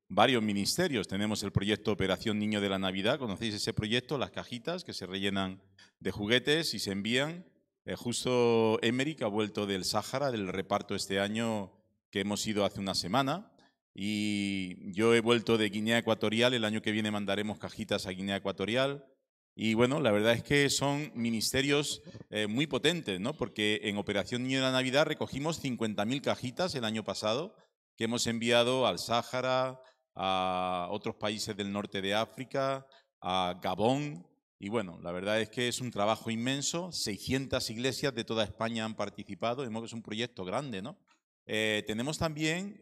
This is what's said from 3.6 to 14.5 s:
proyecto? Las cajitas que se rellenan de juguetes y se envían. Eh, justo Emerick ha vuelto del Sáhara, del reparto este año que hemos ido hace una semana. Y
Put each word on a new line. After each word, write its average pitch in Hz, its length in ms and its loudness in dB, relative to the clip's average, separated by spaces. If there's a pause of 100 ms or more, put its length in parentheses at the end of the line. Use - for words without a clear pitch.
proyecto? 117 420 -2
Las 107 140 -2
cajitas 160 520 -8
que 110 120 -12
se - 100 -10
rellenan 95 580 -2 (380)
de - 100 -2
juguetes 123 640 2
y 110 60 -6
se 98 140 -4
envían. 127 520 -2 (400)
Eh, 95 120 -6
justo 117 840 4
Emerick 131 400 0
ha 117 80 0
vuelto 104 380 0
del 95 180 0
Sáhara, 131 460 0
del 107 180 -2
reparto 98 460 -2
este 98 260 0
año 107 500 -2 (420)
que 101 80 0
hemos 104 260 -2
ido 104 180 2
hace 95 140 0
una 98 160 -2
semana. 135 580 -2 (400)
Y 101 1000 -2